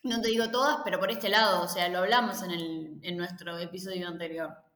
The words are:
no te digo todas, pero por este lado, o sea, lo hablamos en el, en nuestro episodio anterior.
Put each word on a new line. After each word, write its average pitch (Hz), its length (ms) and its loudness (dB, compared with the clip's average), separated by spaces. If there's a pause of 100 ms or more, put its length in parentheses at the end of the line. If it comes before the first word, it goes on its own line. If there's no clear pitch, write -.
no 233 180 0
te 226 80 2
digo 226 220 4
todas, 269 320 4
pero 185 160 -2
por 196 120 0
este 220 180 -2
lado, 196 340 4
o 175 60 -2
sea, 175 180 0
lo 180 120 0
hablamos 208 440 2
en 180 80 -4
el, 160 520 -6
en 175 120 -4
nuestro 175 420 -6
episodio 180 520 -6
anterior. 165 400 -6 (260)